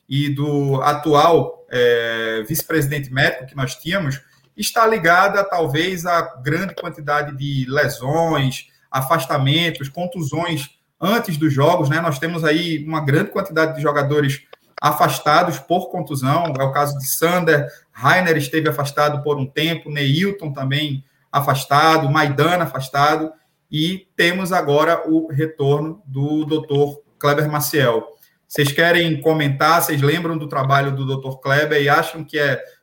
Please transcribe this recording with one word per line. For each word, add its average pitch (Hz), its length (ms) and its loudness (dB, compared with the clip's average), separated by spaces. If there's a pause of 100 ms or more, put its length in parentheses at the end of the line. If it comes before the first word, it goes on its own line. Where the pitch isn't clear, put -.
e 143 200 0
do 143 540 0
atual, 147 880 4
é, 117 760 2
vice-presidente 147 680 -2
médico 147 340 0
que - 100 -20
nós 131 180 -4
tínhamos, 160 460 -4 (360)
está 220 300 0
ligada, 196 580 4
talvez, 170 600 -2
à 170 180 2 (200)
grande 165 320 -2
quantidade 147 600 -4
de 139 340 -4
lesões, 147 960 0 (220)
afastamentos, 147 1000 0
contusões 165 840 -6 (280)
antes 202 380 0
dos 151 160 2
jogos, 147 380 4
né? 160 100 0
Nós 160 180 -2
temos 165 240 -4
aí 160 420 0
uma 156 200 -4
grande 156 260 2
quantidade 160 460 0
de 143 60 -6
jogadores 143 600 0 (380)
afastados 151 800 0
por - 320 -4
contusão. 156 680 -2
É 135 60 0
o 135 80 0
caso 143 260 -2
de 135 80 -8
Sander, 165 600 2 (240)
Rainer 165 440 2
esteve 147 320 -2
afastado 143 540 -2
por - 140 -2
um 135 80 -4
tempo, 156 460 -4
Neilton 147 600 -2
também 139 520 -4 (260)
afastado, 143 800 2
Maidana 156 540 2
afastado, 151 640 0 (400)
e 170 460 -4
temos 175 360 0
agora 156 560 2
o 160 200 0
retorno 151 760 -2
do 143 400 -2
doutor 143 560 0 (160)
Kleber 147 320 2
Maciel. 135 640 0 (320)
Vocês 139 240 0
querem 170 480 2
comentar? 156 640 2
Vocês 147 180 -2
lembram 160 380 0
do 147 100 -8
trabalho 139 480 0
do 135 80 -6
doutor 135 340 -6
Kleber 147 440 2
e 139 60 0
acham 160 360 0
que 151 140 -6
é 139 260 -2 (180)